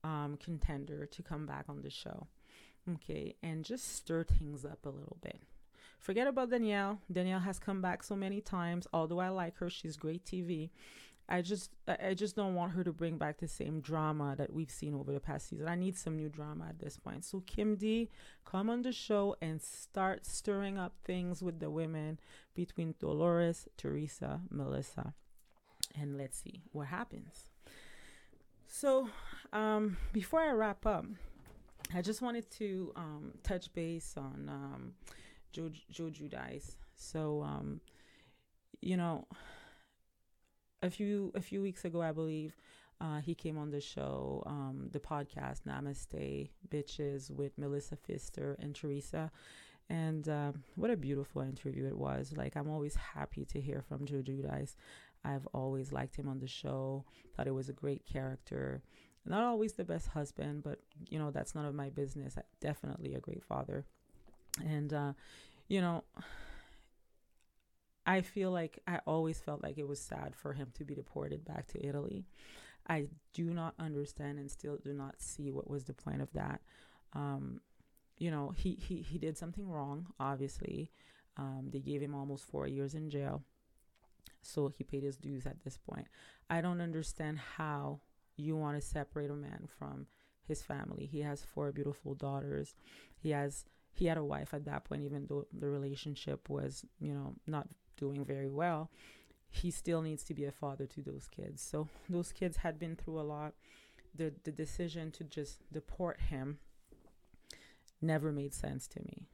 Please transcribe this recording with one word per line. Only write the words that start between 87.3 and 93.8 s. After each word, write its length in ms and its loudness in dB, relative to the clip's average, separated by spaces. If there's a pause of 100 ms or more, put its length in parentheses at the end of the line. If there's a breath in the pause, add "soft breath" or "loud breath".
how 640 -2 (360)
you 200 2
want 240 2
to 60 -2
separate 440 0
a 40 0
man 340 -6 (100)
from 280 -6 (360 soft breath)
his 200 -2
family. 440 -2
He 140 -2
has 220 0
four 300 0
beautiful 420 -2
daughters. 600 0 (400 loud breath)
He 160 0
has, 360 2 (260 soft breath)